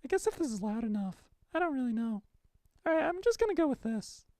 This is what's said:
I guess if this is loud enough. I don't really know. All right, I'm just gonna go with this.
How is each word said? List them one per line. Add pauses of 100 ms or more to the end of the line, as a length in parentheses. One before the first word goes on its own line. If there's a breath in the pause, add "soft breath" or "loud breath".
I
guess
if
this
is
loud
enough. (380)
I
don't
really
know. (640)
All
right,
I'm
just
gonna
go
with
this. (160)